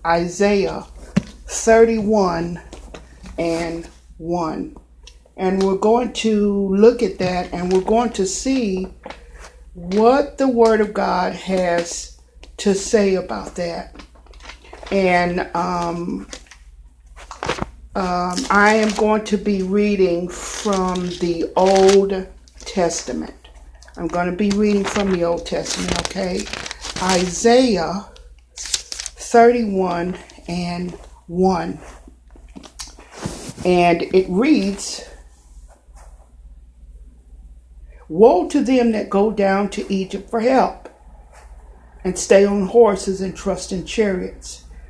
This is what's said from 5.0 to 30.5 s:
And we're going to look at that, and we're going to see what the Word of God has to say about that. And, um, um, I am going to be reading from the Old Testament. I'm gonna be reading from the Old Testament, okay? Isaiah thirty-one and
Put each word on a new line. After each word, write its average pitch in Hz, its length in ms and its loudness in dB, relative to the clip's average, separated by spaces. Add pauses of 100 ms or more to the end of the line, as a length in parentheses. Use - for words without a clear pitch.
And 190 260 0
we're 196 140 2
going 220 380 2
to 202 640 0
look 240 260 6
at 190 160 -2
that, 180 340 -2
and 180 200 -2
we're 190 80 4
going 220 300 2
to 196 160 -2
see 202 600 -2 (880)
what 220 640 2
the 269 120 2
Word 226 320 4
of 208 120 -2
God 180 400 -2
has 175 880 -4 (380)
to 202 160 0
say 196 400 2
about 170 400 -6
that. 170 480 -10 (880)
And, 175 640 2
um, 175 720 -4 (1700)
um, 180 420 -2 (140)
I 208 240 6
am 220 220 2
going 214 280 0
to 208 140 -2
be 196 240 -2
reading 185 640 0
from 185 800 -4 (120)
the 170 360 -2
Old 190 720 6 (320)
Testament. - 760 -4 (600)
I'm 175 120 -6
gonna 175 240 -2
be 202 180 0
reading 208 340 2
from 196 280 -2
the 170 120 0
Old 170 220 -2
Testament, 175 600 -4
okay? 190 380 -6 (580)
Isaiah 185 1040 2 (500)
thirty-one 196 1600 0 (300)
and 175 440 -6 (340)